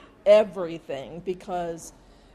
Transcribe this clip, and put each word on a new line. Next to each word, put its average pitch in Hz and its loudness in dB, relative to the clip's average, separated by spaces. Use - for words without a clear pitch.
everything 165 2
because 175 -8